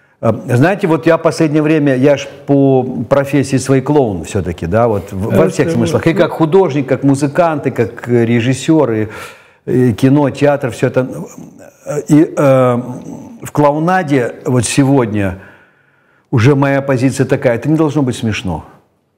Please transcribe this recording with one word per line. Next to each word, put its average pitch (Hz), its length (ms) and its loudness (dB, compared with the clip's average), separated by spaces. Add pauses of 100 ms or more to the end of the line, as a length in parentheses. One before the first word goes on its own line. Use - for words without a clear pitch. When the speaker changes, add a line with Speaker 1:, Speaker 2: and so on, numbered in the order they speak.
(220)
Speaker 1:
Э, 117 120 0 (160)
знаете, 156 380 2
вот 156 200 0
я 165 100 4
последнее 156 440 0
время, 147 340 2
я 139 220 4
ж - 100 -10 (180)
по 135 380 4 (260)
профессии 139 460 0
своей 135 260 0
клоун 131 440 0
всё-таки, 87 420 -6
да, 110 220 2
вот 101 240 -6
в, 98 220 -6
во 156 100 4
Speaker 2:
Это 185 40 0
Speaker 1:
всех 151 180 -2
Speaker 2:
мы - 60 -2 (140)
Speaker 1:
смыслах. - 200 0
И 165 60 2
как 131 180 0
художник, 156 560 0
как 127 160 -2
музыкант, 143 640 0
и 123 40 -4
как, - 380 -4
э, 120 160 2
режиссёр, 127 680 0
и, 110 160 -2 (580)
и 123 280 2
кино, 135 360 2
театр, 139 420 0
всё - 160 -2
это. 127 200 -2 (1000)
И, 151 260 4
э, 131 460 2 (600)
в - 100 -14
клоунаде 147 840 0 (100)
вот 127 200 0
сегодня 110 720 0 (960)
уже 135 240 4
моя 139 260 0
позиция 135 440 0
такая: 120 300 0
это 117 140 -4
не 156 80 2
должно 151 240 0
быть 127 160 -2
смешно. 95 480 -6 (520)